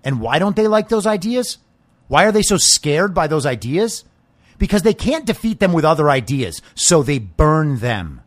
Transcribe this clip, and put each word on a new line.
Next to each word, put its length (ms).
And 160
why 180
don't 180
they 100
like 220
those 180
ideas? 520
Why 160
are 80
they 100
so 140
scared 580
by 140
those 180
ideas? 580
Because 240
they 120
can't 320
defeat 340
them 120
with 120
other 260
ideas, 500
so 280
they 180
burn 580
them. 480